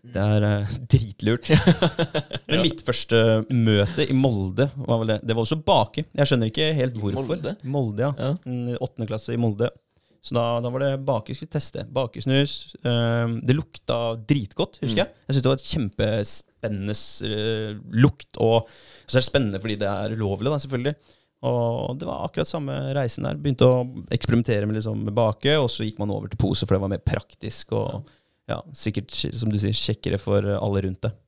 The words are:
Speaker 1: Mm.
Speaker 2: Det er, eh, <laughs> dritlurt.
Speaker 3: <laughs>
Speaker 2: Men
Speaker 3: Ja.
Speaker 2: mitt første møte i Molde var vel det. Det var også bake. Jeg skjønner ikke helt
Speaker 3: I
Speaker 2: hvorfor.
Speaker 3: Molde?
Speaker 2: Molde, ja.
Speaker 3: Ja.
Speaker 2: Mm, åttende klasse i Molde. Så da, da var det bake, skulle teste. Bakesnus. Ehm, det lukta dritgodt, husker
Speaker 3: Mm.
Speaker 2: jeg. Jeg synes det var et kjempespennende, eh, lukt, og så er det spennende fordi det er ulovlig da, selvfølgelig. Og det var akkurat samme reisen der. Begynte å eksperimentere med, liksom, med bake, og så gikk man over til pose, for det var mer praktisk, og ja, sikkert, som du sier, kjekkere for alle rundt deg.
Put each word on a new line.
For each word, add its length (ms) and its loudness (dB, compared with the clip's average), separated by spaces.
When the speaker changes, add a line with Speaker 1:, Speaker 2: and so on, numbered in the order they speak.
Speaker 1:
Mm. 80 -16
Speaker 2:
Det 100 0
er, 200 4
eh, 360 0
<laughs> 140 -2
dritlurt. 560 2
Speaker 3:
<laughs> 1000 2
Speaker 2:
Men 100 2
Speaker 3:
Ja. 40 4
Speaker 2:
mitt 220 0
første 360 2
møte 580 4
i 40 -2
Molde 640 2
var 220 0
vel 80 -2
det. 200 0
Det 100 0
var 80 2
også 200 -2
bake. 400 2
Jeg 120 4
skjønner 240 2
ikke 240 0
helt 220 0
Speaker 3:
I 40 -6
Speaker 2:
hvorfor. 360 -2
Speaker 3:
Molde? 260 -6
Speaker 2:
Molde, 400 -2
ja. 160 0
Speaker 3:
Ja. 140 -2
Speaker 2:
Mm, 340 -4
åttende 300 -4
klasse 240 -6
i 80 -2
Molde. 300 2
Så 120 -8
da, 260 0
da 100 -4
var 80 -4
det 120 0
bake, 300 -2
skulle 160 -12
teste. 400 -4
Bakesnus. 840 0
Ehm, 600 0
det 120 4
lukta 580 -4
dritgodt, 540 -2
husker 240 0
Speaker 3:
Mm. 40 -2
Speaker 2:
jeg. 20 -14
Jeg 80 0
synes 80 2
det 80 4
var 80 2
et 140 -8
kjempespennende, 1200 -4
eh, 480 -4
lukt, 480 4
og 300 4
så 120 0
er 20 6
det 100 4
spennende 300 0
fordi 180 -4
det 100 0
er 260 -2
ulovlig 360 -2
da, 120 -2
selvfølgelig. 320 -2
Og 560 -2
det 80 -10
var 220 -6
akkurat 180 -2
samme 480 -4
reisen 300 -2
der. 100 -2
Begynte 320 2
å 480 0
eksperimentere 520 2
med, 100 -2
liksom, 260 -4
med 120 -4
bake, 440 2
og 100 2
så 140 -6
gikk 160 -6
man 160 -4
over 140 -6
til 100 -6
pose, 300 0
for 80 2
det 60 -2
var 120 -2
mer 80 -6
praktisk, 720 -6
og 340 -4
ja, 120 -6
sikkert, 380 -6
som 160 -2
du 80 2
sier, 160 0
kjekkere 460 -2
for 180 0
alle 440 0
rundt 180 -6
deg. 120 -2